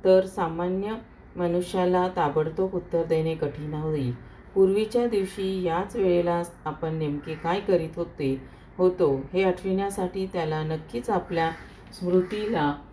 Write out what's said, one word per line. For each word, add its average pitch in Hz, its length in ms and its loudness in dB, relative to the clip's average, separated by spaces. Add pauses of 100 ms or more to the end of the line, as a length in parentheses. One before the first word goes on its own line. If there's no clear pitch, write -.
तर 190 200 8
सामान्य 185 680 -2 (400)
मनुष्याला 180 720 2
ताबडतोब 160 680 0
उत्तर 170 280 -2
देणे 160 320 0
कठीण 151 380 -4
होईल. 151 400 -2 (420)
पूर्वीच्या 208 520 4
दिवशी 190 560 -2
याच 175 320 -2
वेळेला 175 480 2 (220)
आपण 160 300 -4
नेमके 151 380 -4
काय 170 260 0
करीत 170 360 2
होते, 139 460 -4 (360)
होतो 175 420 2 (140)
हे 190 100 2
आठविण्यासाठी 190 840 0
त्याला 156 380 -2
नक्कीच 160 460 -6
आपल्या 165 420 0 (480)
स्मृतीला 180 760 2 (180)